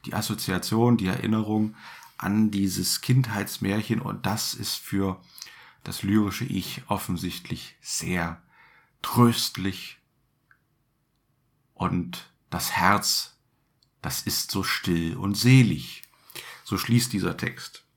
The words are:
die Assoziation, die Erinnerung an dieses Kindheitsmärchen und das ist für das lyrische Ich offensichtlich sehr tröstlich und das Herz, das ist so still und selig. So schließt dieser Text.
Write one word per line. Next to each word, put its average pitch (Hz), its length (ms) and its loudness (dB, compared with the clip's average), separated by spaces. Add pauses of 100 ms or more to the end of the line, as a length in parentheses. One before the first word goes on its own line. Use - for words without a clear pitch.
die - 100 -8
Assoziation, 110 800 2
die 95 100 0
Erinnerung 107 680 0 (420)
an 107 320 2
dieses 98 520 -2
Kindheitsmärchen 107 1000 0
und 101 240 -6
das 104 280 -2
ist - 220 -6
für 98 460 -2 (640)
das - 180 -10
lyrische 101 440 2
Ich - 420 -6
offensichtlich 90 920 -6
sehr 85 600 -4 (600)
tröstlich - 1000 2 (1700)
und 90 580 -4 (180)
das - 220 -4
Herz, - 680 2 (640)
das - 220 -4
ist - 280 -4
so 98 120 -2
still 82 520 0
und 101 200 -2
selig. 113 680 6 (600)
So 98 140 -2
schließt 117 360 2
dieser 92 240 -2
Text. - 480 -8 (120)